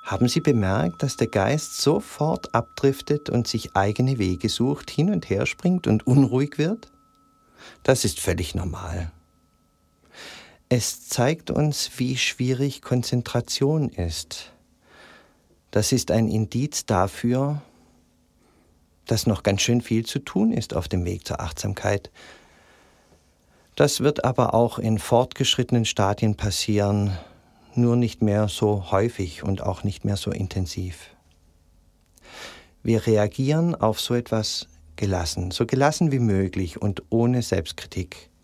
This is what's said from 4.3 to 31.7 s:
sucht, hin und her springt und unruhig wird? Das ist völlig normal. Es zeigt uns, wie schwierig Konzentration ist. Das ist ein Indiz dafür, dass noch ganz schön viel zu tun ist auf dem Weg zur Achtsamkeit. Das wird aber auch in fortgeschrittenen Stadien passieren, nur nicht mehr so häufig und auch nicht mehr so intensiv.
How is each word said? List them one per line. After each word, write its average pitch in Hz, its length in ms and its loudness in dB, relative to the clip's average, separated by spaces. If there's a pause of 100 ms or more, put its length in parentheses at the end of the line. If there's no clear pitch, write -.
sucht, 135 420 -2
hin 165 180 2
und 185 200 -2
her 107 160 0
springt - 420 0
und 110 180 2
unruhig 131 520 4
wird? 180 340 -2 (920)
Das 131 200 4
ist - 160 -2
völlig 87 340 -2
normal. 82 600 -6 (1500)
Es - 400 -2
zeigt 139 440 0
uns, - 460 0
wie 127 200 -2
schwierig 127 640 -2
Konzentration 123 1040 0
ist. - 640 -8 (1200)
Das 110 220 2
ist - 180 0
ein 110 160 4
Indiz 113 580 -2
dafür, 123 760 0 (1400)
dass 113 200 -2
noch 104 160 0
ganz 101 200 2
schön 120 180 2
viel 113 260 -2
zu - 140 -6
tun 220 320 0
ist - 240 -4
auf 80 140 -2
dem 90 160 0
Weg 85 200 -6
zur - 140 -6
Achtsamkeit. - 720 -4 (1700)
Das - 240 2
wird 123 240 2
aber 123 280 2
auch 120 260 2
in 110 200 2
fortgeschrittenen 123 840 2
Stadien 104 500 0
passieren, 101 840 0 (580)
nur 120 200 4
nicht 120 260 0
mehr 107 280 2
so 104 420 0
häufig 95 500 -2
und - 220 -2
auch 92 200 -4
nicht - 220 -4
mehr 101 100 0
so 101 140 -4
intensiv. 92 800 -6 (1700)